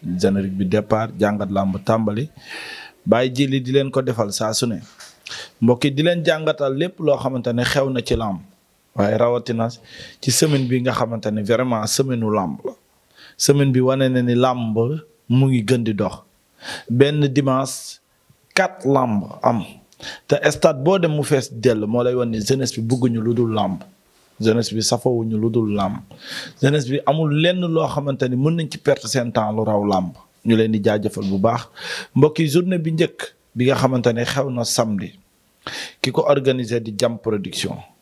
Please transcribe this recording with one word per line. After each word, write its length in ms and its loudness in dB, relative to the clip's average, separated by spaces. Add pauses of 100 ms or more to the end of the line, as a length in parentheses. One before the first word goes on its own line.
générique 540 -2
bi 100 -2
départ, 520 0
jàngat 320 -2
lamb 340 -2
tàmbali. 440 -2 (760)
Baye 240 2
Djily 300 0
di 120 -6
leen 180 2
ko 120 -2
defal 300 -2
saa 200 -2
su 140 -2
ne. 140 -4 (800)
Mbokk 240 4
yi 80 4
di 100 0
leen 220 2
jàngatal 520 0
lépp 240 -4
loo 160 2
xamante 360 -2
ne 120 0
xew 260 0
na 120 -2
ci 140 0
lamb, 240 -4 (560)
waaye 220 2
rawatina 500 0 (520)
ci 120 -2
semaine 340 2
bi 140 0
nga 120 0
xamante 380 -2
ne 120 -2
vraiment 440 0
semaine 380 0
u 100 0
lamb 300 -2
la. 80 -6 (640)
Semaine 360 4
bi 80 4
wane 280 2
na 140 2
ni 120 2
lamb 420 2 (520)
mu 180 4
ngi 180 2
gën 200 2
di 100 0
dox. 240 -4 (720)
Benn 380 4
dimanche, 720 -2 (560)
quatre 320 0
lamb 360 2 (180)
am. 200 2 (640)
Te 100 2 (140)
stade 320 2
boo 160 4
dem 140 2
mu 100 0
fees 300 0
dell, 340 2
moo 160 0
lay 120 2
wan 160 0
ni 100 -2
jeunesse 400 -2
bi 80 -2
bëgguñu 320 0
lu 140 0
dul 180 0
lamb. 300 -2 (580)
Jeunesse 340 2
bi 80 -2
safawuñu 560 0
lu 120 0
dul 260 0
lamb. 220 -2 (640)
Jeunesse 260 2
bi 180 -2
amul 360 2
lenn 180 2
loo 260 0
xamante 420 -4
ni 80 -2
mën 200 2
nañ 140 -4
ci 80 -12
perte 280 0
seen 240 -2
temps 220 0
lu 120 -2
raw 200 0
lamb. 280 0 (340)
Ñu 100 4
leen 160 4
di 100 2
jaajëfal 460 0
bu 100 0
baax. 300 0 (460)
Mbokk 240 4
yi, 100 2
journée 300 2
bi 140 -4
njëkk 420 -2 (200)
bi 120 2
nga 100 4
xamante 380 2
ne 100 -2
xew 260 -2
na 140 -4
samedi, 480 -2 (880)
ki 120 0
ko 160 0
organisé 520 0
di 180 -8
Jam 200 -2
Production. 580 -6 (260)